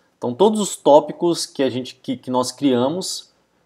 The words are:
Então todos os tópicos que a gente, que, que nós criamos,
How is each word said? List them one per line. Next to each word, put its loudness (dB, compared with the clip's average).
Então -6
todos 2
os -6
tópicos 2
que -6
a 0
gente, -8
que, -10
que -16
nós -2
criamos, -2